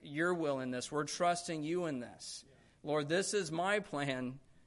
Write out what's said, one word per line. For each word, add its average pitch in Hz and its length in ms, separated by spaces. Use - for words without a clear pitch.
your 160 320
will 147 260
in 127 120
this? 123 200
We're 147 140
trusting 170 580
you 175 220
in 139 160
this. - 420
Lord, 147 240
this 185 260
is 190 160
my 185 300
plan 135 600